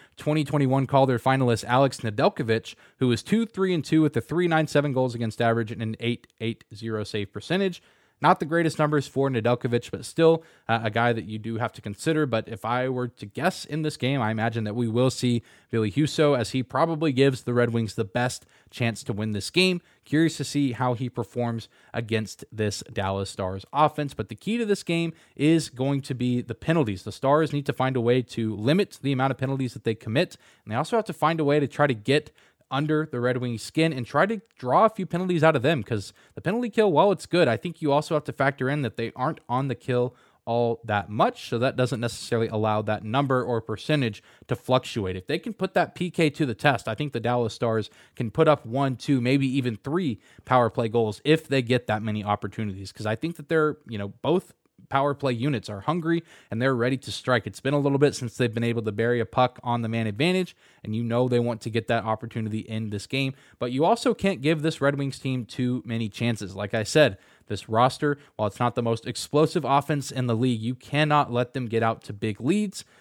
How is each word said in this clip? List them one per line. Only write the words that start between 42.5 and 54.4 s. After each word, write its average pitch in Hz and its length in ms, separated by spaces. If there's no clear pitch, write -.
that 107 220
number 127 400
or 117 180
percentage 117 600
to - 80
fluctuate. 113 600
If 92 100
they 160 140
can 233 120
put 185 220
that 175 220
P 175 160
K 160 180
to 147 160
the 120 80
test, 135 320
I 113 80
think 147 180
the - 60
Dallas 120 360
Stars 110 360
can 117 160
put 156 160
up 151 180
one, 131 300
two, 135 260
maybe 135 280
even 123 260
three 139 460
power 123 260
play 117 180
goals 110 360
if 156 240
they 135 140
get 120 260
that 107 160
many 107 180
opportunities, 101 720
'cause - 120
I 107 120
think 165 180
that 147 140
they're, 151 300
you 113 100
know, 101 140
both 170 320